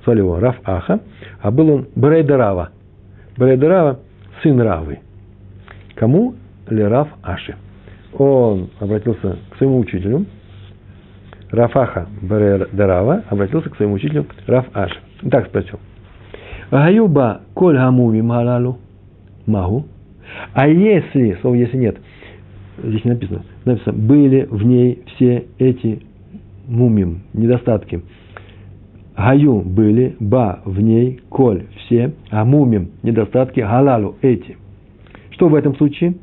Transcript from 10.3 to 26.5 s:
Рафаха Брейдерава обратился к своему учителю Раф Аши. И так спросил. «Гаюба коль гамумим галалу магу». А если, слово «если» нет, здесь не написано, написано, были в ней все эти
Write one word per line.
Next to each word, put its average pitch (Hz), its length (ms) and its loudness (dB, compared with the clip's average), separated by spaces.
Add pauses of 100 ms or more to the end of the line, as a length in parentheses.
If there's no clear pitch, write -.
Рафаха 113 580 -2 (140)
Брейдерава 98 1080 0
обратился 104 400 -4
к - 60 -16
своему - 200 -2
учителю 147 300 -4 (220)
Раф 123 260 0
Аши. 101 260 -6 (220)
И 135 80 -8
так 117 180 0
спросил. - 320 -8 (880)
«Гаюба 147 720 2 (120)
коль 175 220 2
гамумим 120 540 2
галалу 123 500 -2 (680)
магу». 107 400 -2 (680)
А 139 140 2
если, 151 760 2
слово 123 140 0
«если» 120 220 0
нет, 117 200 -2 (840)
здесь 107 220 -6
не 120 80 0
написано, 101 320 -6 (220)
написано, 113 280 -2
были 135 560 2
в 104 140 -4
ней 123 440 2
все 123 380 0 (140)
эти 123 420 -2 (680)